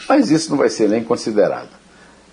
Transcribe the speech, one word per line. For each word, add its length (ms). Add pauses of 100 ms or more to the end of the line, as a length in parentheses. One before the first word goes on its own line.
Mas 240
isso 180
não 80
vai 120
ser 180
nem 160
considerado. 680 (640)